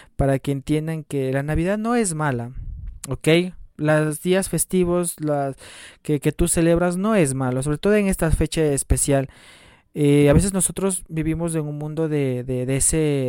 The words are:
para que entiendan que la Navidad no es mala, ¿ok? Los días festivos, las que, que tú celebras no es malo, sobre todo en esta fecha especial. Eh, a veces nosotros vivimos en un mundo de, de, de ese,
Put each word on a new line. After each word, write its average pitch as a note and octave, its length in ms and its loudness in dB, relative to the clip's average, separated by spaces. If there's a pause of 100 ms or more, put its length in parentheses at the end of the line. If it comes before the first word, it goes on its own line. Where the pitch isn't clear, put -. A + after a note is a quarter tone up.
(160)
para C#3 220 2
que C#3+ 140 -4
entiendan D3+ 520 -4
que C3 280 -4
la C#3 100 -2
Navidad E3 340 -2
no A3+ 200 -2
es G3+ 180 0
mala, C3 380 -2 (560)
¿ok? C3 200 -4 (480)
Los D3+ 460 0
días F3+ 260 0
festivos, F3 720 0
las C#3+ 380 -2 (440)
que, D3+ 180 -2
que D3+ 140 0
tú F3 160 0
celebras E3+ 480 2
no G#3+ 180 0
es C#3+ 200 4
malo, C3 280 -2
sobre D3 160 -2
todo G#3 160 2
en G#3 120 2
esta F3 240 0
fecha D#3+ 340 0
especial. C3+ 640 0 (640)
Eh, C#3+ 380 6
a - 20 6
veces F#3 220 4
nosotros F#3 540 -2
vivimos D#3+ 460 -4
en D#3 120 -2
un D3 100 -6
mundo D3+ 320 -4
de, C3+ 340 -2
de, B2+ 240 -4
de C3+ 100 0
ese, C#3 200 0 (320)